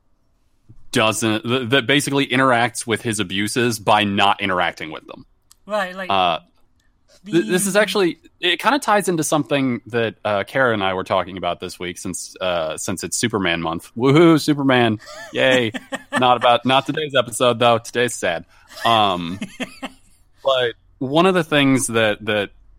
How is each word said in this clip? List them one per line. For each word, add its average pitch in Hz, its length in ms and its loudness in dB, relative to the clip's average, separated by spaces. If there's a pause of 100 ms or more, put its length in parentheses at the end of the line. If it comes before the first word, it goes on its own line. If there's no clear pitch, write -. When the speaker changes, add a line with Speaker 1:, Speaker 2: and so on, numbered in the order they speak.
(920)
Speaker 1:
doesn't, 110 520 0
th-, 123 260 -2
that 127 180 2
basically 139 400 0
interacts 120 580 2
with 110 180 -2
his 107 160 -2
abuses 104 600 -2
by 107 240 2
not 101 380 2
interacting 90 500 -2
with 71 160 -14
them. - 180 -18 (420)
Speaker 2:
Right, 196 280 -6
like, 185 140 -8
Speaker 1:
Uh, 190 300 0 (840)
th-, 185 200 -2
this 185 220 -2
is 185 60 -4
Speaker 2:
the 202 60 2
Speaker 1:
actually, 190 380 0 (220)
it 170 200 -2
kinda 262 200 0
ties 208 280 0
into 165 160 0
something 139 640 -2
that, 113 280 -2 (100)
uh, 104 180 0
Kara 127 300 0
and 101 100 -2
I 92 120 0
were 95 80 -4
talking 92 340 -2
about 87 220 -4
this 90 200 -10
week 90 200 -8
since, - 420 -10
uh, 85 340 -2
since 90 280 -8
it's 87 140 -8
Superman 92 440 -2
month. 82 340 -6
Woohoo, 151 460 4
Superman! 127 580 2 (320)
Yay. 123 400 2 (220)
Speaker 2:
<laughs> - 260 -10
Speaker 1:
Not 123 180 4
about, 120 280 2
not 131 220 2
today's 147 280 -4
episode, 120 440 0
though. 120 180 4
Today's 120 380 -4
sad. 87 300 -4 (380)
Um, 101 560 0 (520)
Speaker 2:
<laughs> - 520 -20
Speaker 1:
but 127 300 0 (240)
one 147 280 2
of 196 80 4
the 180 100 0
things 135 440 2
that, 110 380 0
that 104 260 0 (280)